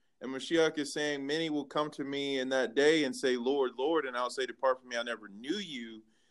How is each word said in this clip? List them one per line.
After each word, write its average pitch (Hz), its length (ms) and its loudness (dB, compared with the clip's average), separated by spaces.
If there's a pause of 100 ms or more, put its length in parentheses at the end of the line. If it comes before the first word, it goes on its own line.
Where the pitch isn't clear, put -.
(200)
and 131 120 -8
Mashiach 156 460 2
is 139 140 -4
saying, 147 340 -2
"Many 160 240 -2
will 147 160 0
come 151 260 -2
to 147 120 -6
me 139 340 -2
in 131 120 -2
that 127 260 2
day 151 280 6
and 127 100 -2
say, 127 220 2
'Lord, 127 400 2
Lord,' 147 300 2
and 123 100 -6
I'll 123 140 0
say, 131 160 -4
'Depart 127 340 0
from 123 100 -20
me, 120 60 -4
I 117 60 0
never 110 260 -8
knew 120 280 -6
you,' 120 460 -8 (280)